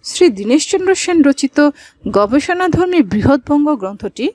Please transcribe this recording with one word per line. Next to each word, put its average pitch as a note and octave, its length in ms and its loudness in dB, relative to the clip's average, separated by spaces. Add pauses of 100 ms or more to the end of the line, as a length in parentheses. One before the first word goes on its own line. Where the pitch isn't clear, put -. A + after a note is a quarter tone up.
শ্রী - 260 2
দীনেশচন্দ্র D4+ 640 0
সেন F4 280 0
রচিত C#4+ 480 2 (380)
গবেষণাধর্মী E4 920 0
বৃহৎবঙ্গ C#4 760 0
গ্রন্থটি G3+ 580 -8